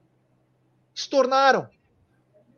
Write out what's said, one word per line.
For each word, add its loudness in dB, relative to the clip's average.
Estornaram. 0